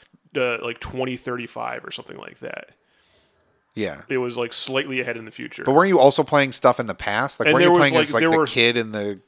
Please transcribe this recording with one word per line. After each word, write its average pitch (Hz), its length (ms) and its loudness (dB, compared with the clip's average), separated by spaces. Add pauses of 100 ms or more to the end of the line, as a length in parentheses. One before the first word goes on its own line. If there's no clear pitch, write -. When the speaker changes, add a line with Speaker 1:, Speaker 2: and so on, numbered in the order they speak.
(360)
Speaker 1:
uh, 123 260 -2
like, 117 160 -10
twenty 127 380 -8
thirty-five 120 680 -10
or - 60 -14
something - 260 -14
like - 220 -18
that. - 320 -14 (1040)
Speaker 2:
Yeah. 87 340 -6
Speaker 1:
It 131 100 -4
was, 123 180 -6
like, 120 160 -6
slightly 135 480 -4
ahead 120 160 -6
in 113 80 -14
the 107 80 -18
future. - 320 -14
Speaker 2:
But 131 100 2
weren't 175 140 6
you 180 100 4
also 139 240 6
playing 139 300 2
stuff - 260 4
in 120 80 -6
the 95 80 -8
past? 113 460 -4
Like, 120 80 2
Speaker 1:
And 156 60 4
Speaker 2:
weren't - 80 4
Speaker 1:
there 175 60 6
Speaker 2:
you 175 40 6
Speaker 1:
was, 175 80 6
Speaker 2:
playing 139 140 4
Speaker 1:
like, 156 80 4
Speaker 2:
as, 147 120 -2
like, 113 60 4
Speaker 1:
there 165 100 2
Speaker 2:
the 160 80 4
Speaker 1:
were 151 80 2
Speaker 2:
kid 117 300 2
and 110 180 -4
the 104 340 -6